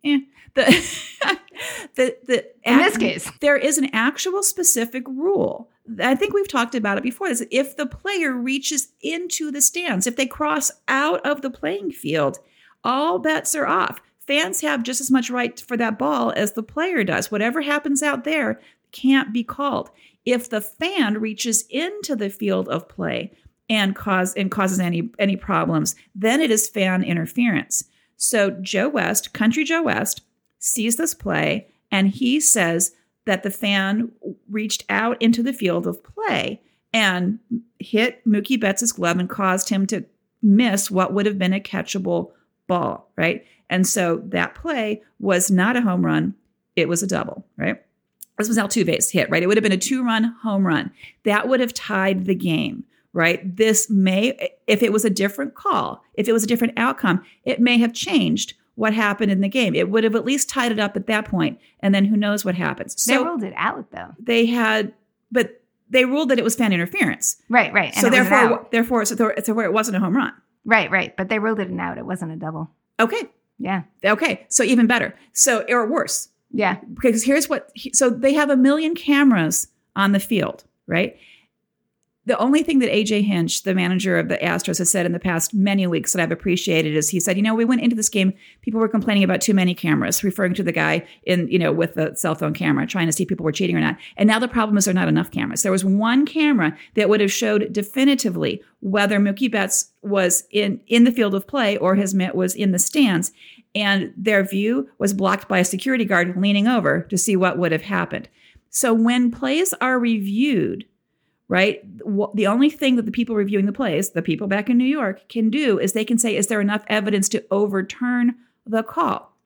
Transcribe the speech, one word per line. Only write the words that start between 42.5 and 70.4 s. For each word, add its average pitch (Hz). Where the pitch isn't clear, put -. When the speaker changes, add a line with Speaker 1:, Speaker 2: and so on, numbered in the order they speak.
Speaker 1:
ball, -
right? 165
And 180
so 170
that 175
play 226
was 185
not 202
a 247
home 180
run. 160
It 165
was 170
a 190
double, -
right? -
This 208
was 226
Altuve's 202
hit, -
right? 170
It 180
would 208
have 214
been 208
a 185
two-run 233
home 196
run. 160
That 208
would 254
have 240
tied 190
the 190
game, 160
right? 175
This 220
may, 196
if 208
it 226
was 214
a 220
different 196
call, 175
if 208
it 226
was 220
a 214
different 233
outcome, 151
it -
may 240
have 233
changed 233
what 220
happened 208
in 190
the 196
game. 220
It 175
would 220
have 220
at 226
least 269
tied 240
it 214
up 202
at 196
that 220
point, 165
and 196
then 196
who 214
knows 208
what 180
happens. 160
Speaker 2:
They 240
Speaker 1:
So 254
Speaker 2:
ruled 330
it 196
out, -
though. -
Speaker 1:
they 233
had, 220
but -
they 254
ruled 269
that 254
it -
was 226
fan 208
interference. -
Speaker 2:
Right, 226
right. 180
And -
Speaker 1:
So 247
Speaker 2:
it 226
was 254
Speaker 1:
therefore, 208
Speaker 2:
out. 233
Speaker 1:
therefore, 233
so, 226
th-, 220
so 226
where 220
it 175
wasn't 214
a -
home 190
run. 269